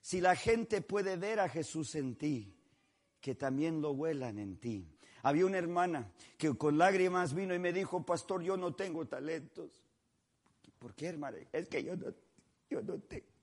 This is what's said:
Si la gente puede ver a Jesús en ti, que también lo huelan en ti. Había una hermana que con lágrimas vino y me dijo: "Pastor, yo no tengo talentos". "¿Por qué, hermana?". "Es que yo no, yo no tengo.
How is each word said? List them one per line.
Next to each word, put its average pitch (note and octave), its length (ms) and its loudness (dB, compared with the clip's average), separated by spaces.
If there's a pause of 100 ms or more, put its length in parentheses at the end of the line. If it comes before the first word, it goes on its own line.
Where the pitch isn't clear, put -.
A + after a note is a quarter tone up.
Si F#3 220 -2
la F3+ 120 8
gente A3+ 460 2
puede F#3+ 360 0
ver G#3 240 0
a F#3 100 4
Jesús D#3 440 -4
en C3 220 -2
ti, A#2 380 -4 (680)
que C3+ 140 -4
también D3 480 0
lo D3+ 80 0
huelan C3+ 480 -2
en G2 180 -6
ti. G2+ 320 -6 (340)
Había D3 220 6
una F#3+ 140 2
hermana E3+ 520 0 (280)
que D3 180 2
con D3 220 2
lágrimas F3+ 560 4
vino F#3 200 0
y F3 40 0
me F3 160 0
dijo: F3+ 300 -2
"Pastor, F3 380 -2
yo F#3+ 140 0
no F3+ 180 -2
tengo E3 320 -4
talentos". D3+ 640 -8 (1080)
"¿Por A2+ 160 -16
qué, D#3 140 -6
hermana?". D3 280 -6 (160)
"Es E3+ 160 -4
que - 160 -2
yo F3+ 120 -4
no, - 100 -6 (640)
yo - 100 -2
no G#3 200 -6
tengo. - 260 -12 (160)